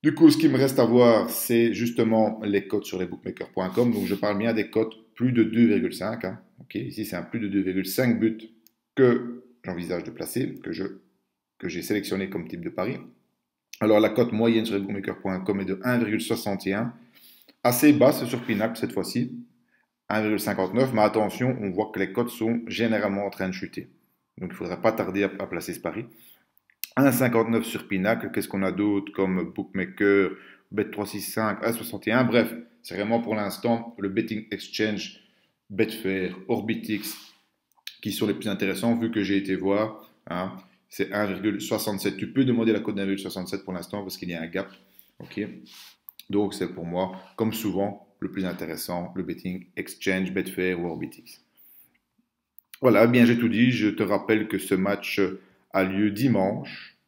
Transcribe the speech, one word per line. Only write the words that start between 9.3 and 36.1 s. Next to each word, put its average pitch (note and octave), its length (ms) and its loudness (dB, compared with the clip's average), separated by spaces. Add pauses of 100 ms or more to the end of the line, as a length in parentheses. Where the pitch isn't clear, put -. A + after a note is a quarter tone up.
j'envisage F2 400 -6
de - 80 -10
placer, E2 520 -4
que - 80 -8
je, E2+ 120 -6 (760)
que F#2 100 -8
j'ai E2+ 140 -8
sélectionné G2 460 -2
comme F2 180 -8
type F2 160 -10
de E2+ 60 -6
pari. G2 280 -6 (800)
Alors, G#2+ 200 6
la G#2+ 100 4
cote A#2+ 220 2
moyenne A2+ 340 2
sur A2+ 100 -4
lesbookmakers.com G2 840 -4
est F#2 60 -4
de F#2 180 -4
un B2 160 2
virgule G#2+ 220 0
soixante G#2 440 -4
et G2 80 0
un. G#2+ 200 -4 (680)
Assez B2 300 6
basse C3 320 6
sur A#2+ 180 -4
Pinnacle A2+ 360 -2
cette - 140 -4
fois-ci, G2+ 380 -2 (800)
un G#2+ 120 0
virgule G#2+ 180 0
cinquante-neuf. A2 540 0
Mais G#2+ 80 4
attention, G#2+ 600 2
on G2+ 80 -4
voit G2 240 -2
que F#2 60 -4
les F#2+ 120 -2
cotes A#2+ 200 -2
sont A#2 340 -2
généralement G2+ 600 0
en G2 40 -4
train F#2+ 180 -6
de F#2 60 -4
chuter. - 360 -10 (500)
Donc, F2+ 100 -8
il - 40 -12
ne - 40 -16
faudrait - 240 -8
pas A2 120 4
tarder G2 320 -2
à, F#2+ 120 -2
à G2 80 -6
placer E2+ 300 -8
ce - 40 -14
pari. F2 260 -6 (920)
Un C3+ 140 6
cinquante-neuf A#2 520 2
sur - 240 -8
Pinnacle. G2+ 460 0
Qu'est-ce G2 140 -2
qu'on G2 160 -2
a F#2+ 80 0
d'autre G2+ 420 0
comme F#2 400 0
bookmaker ? G2 760 2 (400)
Bet G2+ 180 -2
trois G2+ 160 -6
six G2+ 160 -10
cinq, G#2+ 420 -2
un A#2 100 0
soixante - 340 -8
et G#2+ 40 2
un. A#2 120 6
Bref, A2+ 300 4 (280)
c'est - 140 -14
vraiment A2 260 0
pour A2 140 -2
l'instant A2 640 -2
le G2 100 -4
betting G#2+ 420 -4
exchange, G#2 720 -4 (480)
Betfair, F#2+ 680 -2 (140)